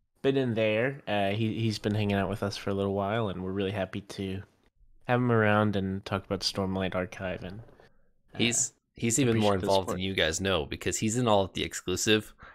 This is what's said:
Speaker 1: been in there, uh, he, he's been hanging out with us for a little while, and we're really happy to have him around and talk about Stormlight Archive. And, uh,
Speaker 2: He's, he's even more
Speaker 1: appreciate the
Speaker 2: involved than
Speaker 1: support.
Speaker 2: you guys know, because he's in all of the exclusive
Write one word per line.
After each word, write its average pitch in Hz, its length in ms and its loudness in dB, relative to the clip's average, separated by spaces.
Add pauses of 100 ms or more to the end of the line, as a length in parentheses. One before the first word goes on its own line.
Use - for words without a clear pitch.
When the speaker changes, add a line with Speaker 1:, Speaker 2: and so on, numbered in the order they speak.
(240)
Speaker 1:
been 135 120 2
in 127 200 2
there, 113 520 2
uh, 101 220 2
he, 110 280 0
he's 110 220 -2
been 107 160 -2
hanging 101 220 2
out 98 100 0
with 98 160 -4
us 98 140 -4
for - 140 -6
a - 20 -2
little 98 220 -2
while, 101 340 -2
and 87 120 -6
we're 92 120 -6
really 98 180 -2
happy 98 300 -4
to 98 400 -8 (640)
have 123 160 2
him 123 100 2
around 107 460 4
and 95 260 -2
talk 95 220 -4
about 95 160 -4
Stormlight 95 540 -2
Archive. 92 500 -6
And, 98 160 -12
uh, - 760 -20
Speaker 2:
He's, 113 360 0 (220)
he's 117 220 0
even 117 220 4
more 104 160 4
Speaker 1:
appreciate 92 60 -2
the 98 40 -4
Speaker 2:
involved 95 240 4
than - 40 -2
Speaker 1:
support. 92 80 -4
Speaker 2:
you 95 120 -2
guys 80 260 0
know, 92 280 0
because - 320 -4
he's 110 180 0
in 123 100 2
all 101 180 6
of - 80 -12
the 78 100 -4
exclusive 107 680 0 (240)